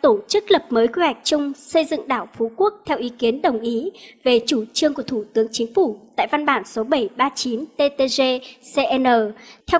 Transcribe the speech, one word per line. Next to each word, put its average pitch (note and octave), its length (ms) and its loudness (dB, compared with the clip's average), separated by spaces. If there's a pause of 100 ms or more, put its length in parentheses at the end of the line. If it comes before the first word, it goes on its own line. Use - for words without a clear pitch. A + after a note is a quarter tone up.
tổ A3+ 260 4
chức G#4 240 0
lập - 180 2
mới A#3 180 2
quy C#4+ 140 -2
hoạch D4 220 0
chung C#4+ 300 -2
xây - 320 0
dựng - 220 -6
đảo A#3+ 200 -4 (100)
Phú A3+ 180 -2
Quốc G4+ 180 0 (120)
theo D4 120 -2
ý A#3+ 120 -6
kiến A#3+ 320 -2
đồng B3+ 180 0
ý A#3 320 -4 (320)
về B3 240 4
chủ A3 260 0
trương D4+ 200 0
của C#4 100 -8
Thủ A3 200 -6 (100)
tướng A3 180 2
Chính A#3 220 -6
phủ C4 260 2 (160)
tại D#4+ 160 0
văn D4+ 140 0
bản C4 200 0
số - 180 -4
bảy B3 320 0
ba - 200 0
chín B3 300 -4
T - 160 -4 (160)
T - 20 2 (180)
G C#4 40 2 (540)
C - 20 -10 (220)
N C4 60 0 (640)
theo E4+ 120 2